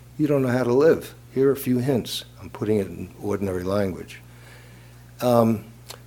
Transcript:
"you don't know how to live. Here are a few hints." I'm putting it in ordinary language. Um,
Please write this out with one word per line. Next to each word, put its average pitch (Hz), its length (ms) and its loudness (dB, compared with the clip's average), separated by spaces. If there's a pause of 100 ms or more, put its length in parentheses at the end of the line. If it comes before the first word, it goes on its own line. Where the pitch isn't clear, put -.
(180)
"you 156 80 0
don't 143 160 2
know 131 80 0
how 123 140 2
to 120 100 2
live. 143 400 4 (220)
Here 135 140 4
are - 20 4
a 131 40 2
few 127 220 -2
hints." 123 480 -2 (160)
I'm 92 80 -16
putting 107 300 -2
it 95 80 -4
in 85 220 -12 (120)
ordinary 98 420 -4
language. 95 560 -4 (1040)
Um, 117 440 4 (420)